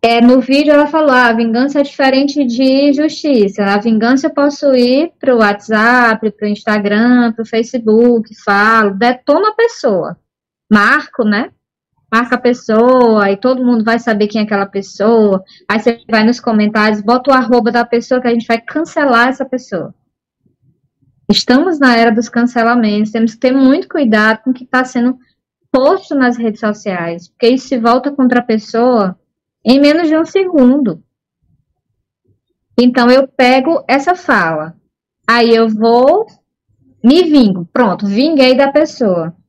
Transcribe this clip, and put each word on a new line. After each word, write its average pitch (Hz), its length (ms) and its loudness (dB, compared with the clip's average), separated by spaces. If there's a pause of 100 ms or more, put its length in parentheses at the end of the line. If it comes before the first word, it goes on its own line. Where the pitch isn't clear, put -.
É, 233 200 2
no 247 180 6
vídeo 277 320 0
ela 294 160 4
falou, 302 240 0
"Ah, 247 160 4
a 226 60 0
vingança 240 460 -2
é 277 40 2
diferente 277 640 -2
de 262 480 0
justiça. 262 720 0
A 202 120 0
vingança 233 500 0
eu 294 60 -4
posso 285 400 0
ir 254 460 0
pro 247 200 0
WhatsApp, 220 920 0
pro 208 160 -8
Instagram, 214 880 0
pro 226 120 -8
Facebook, 226 880 0 (120)
falo, 208 500 2
detono 254 520 0
a 427 60 -4
pessoa. 247 640 -2 (540)
Marco, 226 540 0
né? 214 260 -4 (600)
Marca 240 240 -2
a 226 40 -4
pessoa 240 920 2
e 196 80 -2
todo 254 260 -2
mundo 240 200 0
vai 233 160 -2
saber 214 280 -2
quem 214 140 -4
é - 40 0
aquela 202 200 -4
pessoa. 202 800 -2 (240)
Aí 214 120 -2
você 233 200 -2 (100)
vai 220 140 0
nos 240 160 0
comentários, 214 640 0
bota 247 300 0
o - 20 4
arroba 240 380 0
da 240 140 0
pessoa 240 360 -2
que 254 60 -4
a 233 40 0
gente 233 160 -4
vai 233 140 -2
cancelar 277 680 -2
essa 262 160 -6
pessoa." 247 480 -10 (1400)
Estamos 294 480 0
na 254 200 2
era 233 140 2
dos 233 180 -2
cancelamentos, 226 840 -2
temos 226 220 -2
que - 60 -20
ter 254 120 0
muito 269 380 2
cuidado 220 540 0
com 254 80 -2
o - 20 0
que - 120 -10
tá 254 200 -2
sendo 254 320 -4 (540)
posto 294 440 0
nas 247 220 0
redes 226 240 -6
sociais, 180 680 -8
porque - 200 0
isso 262 180 -2
se 269 100 -4
volta 240 340 0
contra 254 280 0
a 240 40 -8
pessoa 220 760 -2 (440)
em 262 160 2
menos 302 280 2
de 311 100 0
um 330 80 0
segundo. 285 800 0 (1700)
Então, 247 320 2
eu 269 180 2
pego 262 600 0
essa 285 280 0
fala, 165 600 -4 (520)
aí 233 260 2
eu 226 140 2
vou, 240 580 2 (760)
me 302 200 4
vingo, 220 500 0
pronto, 208 340 -2
vinguei 254 480 2
da 277 160 0
pessoa. 202 640 -2 (140)